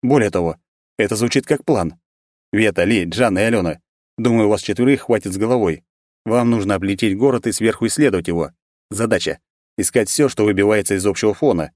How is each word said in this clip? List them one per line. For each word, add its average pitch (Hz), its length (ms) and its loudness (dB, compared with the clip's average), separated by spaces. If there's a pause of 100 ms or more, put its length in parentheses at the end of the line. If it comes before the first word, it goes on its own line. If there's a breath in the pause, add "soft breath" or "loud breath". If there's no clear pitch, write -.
Более 123 280 2
того, 85 260 -2 (420)
это 107 180 0
звучит 120 300 0
как 147 180 -2
план. 92 360 -2 (520)
Вета, 101 320 2
Ли, 98 200 0
Джан 92 340 0
и 101 40 2
Алёна, 101 380 0 (380)
думаю, 113 300 2
вас 104 120 2
четверых 127 420 0
хватит 104 300 -2
с 98 60 -6
головой. 107 460 0 (400)
Вам 117 260 0
нужно 104 240 0
облететь 98 420 -2
город 123 300 0
и 113 60 -2
сверху 110 340 -2
исследовать 101 420 0
его. 82 220 -4 (400)
Задача — 104 480 -2 (400)
искать 107 300 0
всё, 143 200 0
что 107 160 -2
выбивается 101 500 2
из 95 120 -2
общего 104 260 0
фона. 92 420 -2